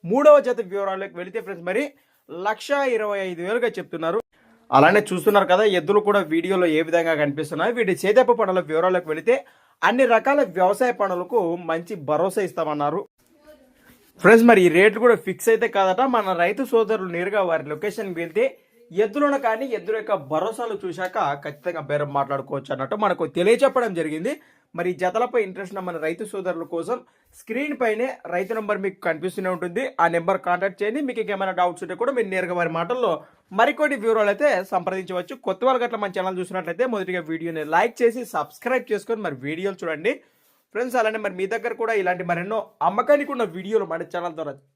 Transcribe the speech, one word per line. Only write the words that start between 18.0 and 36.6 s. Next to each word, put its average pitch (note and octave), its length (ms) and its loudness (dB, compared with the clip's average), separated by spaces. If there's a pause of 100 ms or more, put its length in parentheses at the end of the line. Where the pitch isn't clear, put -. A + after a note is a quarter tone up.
వెళ్తే, G3 240 0 (560)
ఎద్దులను C#4 400 0
కానీ A3+ 220 -2 (120)
ఎద్దుల F#3+ 220 -4
యొక్క G#3+ 140 -4 (160)
భరోసాలు G#3+ 540 -4
చూశాక F#3 340 -6 (260)
ఖచ్చితంగా D3+ 460 -8
బేరం D3 260 -2
మాట్లాడుకోవచ్చు C3+ 580 -4
అన్నట్టు C3 300 -4
మనకు F3+ 200 0 (120)
తెలియచెప్పడం A#3 640 2
జరిగింది. D#3+ 340 -4 (460)
మరి E3+ 160 -4
ఈ - 80 -6
జతలపై A3+ 460 0
ఇంట్రెస్ట్ F#3+ 260 -12
ఉన్న G3 160 -8
మన E3+ 160 -8
రైతు E3+ 260 -4
సోదరుల F3+ 400 -6
కోసం E3+ 260 -4 (420)
స్క్రీన్ C#4 420 -6
పైనే A3+ 260 0 (260)
రైతు F#3+ 240 -2
నంబర్ G#3 280 -2
మీకు F#3+ 120 -6 (100)
కనిపిస్తూనే F3+ 480 -4
ఉంటుంది. F3+ 280 -6 (200)
ఆ - 20 6 (100)
నెంబర్ F3+ 320 0
కాంటాక్ట్ F3+ 340 -2
చేయండి. A3+ 260 -4
మీకు A#3+ 160 -6
ఇంకేమైనా F#3+ 360 -4
డౌట్స్ F3+ 260 -2
ఉంటే E3+ 160 -10
కూడా C4 160 0
మీరు G#3 160 -2
నేరుగా F3+ 260 -2
వారి E3 180 0
మాటల్లో G#3 340 0 (480)
మరికొన్ని C#4+ 460 2
వివరాలు G#3+ 280 4
అయితే G3 160 2 (240)
సంప్రదించవచ్చు. F#3 600 -4 (120)
కొత్త F#3+ 200 -2
వాళ్ళు B3+ 160 2
గట్ల A#3 220 -4
మన F#3+ 120 -6
ఛానల్ F#3 240 -4
చూసినట్లయితే, F3+ 520 -4